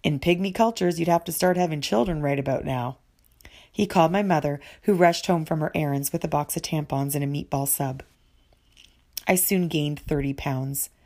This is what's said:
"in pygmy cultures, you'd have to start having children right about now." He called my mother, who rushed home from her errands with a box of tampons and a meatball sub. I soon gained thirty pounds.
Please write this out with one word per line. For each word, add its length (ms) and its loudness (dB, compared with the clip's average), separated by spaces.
"in 160 0
pygmy 340 2
cultures, 460 2
you'd 100 0
have 160 4
to 80 -8
start 240 2
having 240 0
children 420 0
right 160 0
about 260 -2
now." 320 -4
He 160 0
called 240 4
my 120 2
mother, 380 0
who 120 4
rushed 320 4
home 180 2
from 160 -2
her 140 -2
errands 380 -2
with 120 -4
a 40 -2
box 280 -2
of 60 -6
tampons 520 -4
and 80 -2
a 40 -2
meatball 420 -4
sub. 340 -4
I 80 4
soon 320 0
gained 320 -2
thirty 320 -2
pounds. 580 -6